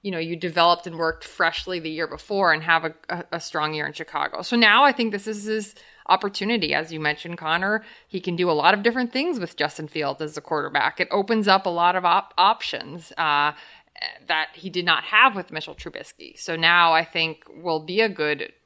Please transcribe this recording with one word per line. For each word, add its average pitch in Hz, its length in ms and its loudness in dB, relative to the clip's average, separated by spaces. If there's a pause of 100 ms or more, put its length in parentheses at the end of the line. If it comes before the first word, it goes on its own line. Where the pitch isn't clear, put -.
you 202 100 -6
know, 170 80 -6
you 165 160 -6
developed 170 520 2
and 165 100 -12
worked 160 260 -4
freshly 175 560 -4
the 160 100 -8
year 156 160 -4
before 185 460 0
and 156 120 0
have 165 200 2
a, 156 100 -4 (140)
a, 175 240 -8
a 165 80 -6
strong 156 340 -4
year 151 140 -6
in 143 60 -10
Chicago. - 480 -6
So 233 160 -2
now 226 260 6
I 277 80 6
think 233 220 -2
this 196 120 -8
is 208 200 -8
his 214 300 -6 (320)
opportunity. 196 680 0
As 160 180 -2
you 156 80 -8
mentioned, 151 380 -4
Connor, 185 440 -2 (280)
he 190 100 -6
can 175 160 -4
do 180 140 2
a - 20 2
lot 156 220 4
of 202 100 -2
different 240 300 0
things 285 260 -2
with 175 160 -8
Justin 147 320 -4
Fields 143 340 -4
as 151 140 -8
a 151 60 -8
quarterback. 143 580 -2
It 180 100 -2
opens 202 380 0
up 190 180 4
a 190 40 0
lot 175 260 2
of 180 80 -2
op-, 180 340 2
options, 175 800 -2
uh, 151 360 2 (720)
that 156 260 -2
he 180 160 -12
did 175 160 -4
not 160 180 2
have 226 320 6
with 185 160 -10
Mitchell 160 240 -10
Trubisky. - 640 -16
So 165 160 -6
now 170 380 6
I 165 100 4
think 160 400 -4 (180)
will 160 200 -2
be 175 180 -4
a 226 80 4
good 151 460 -4 (120)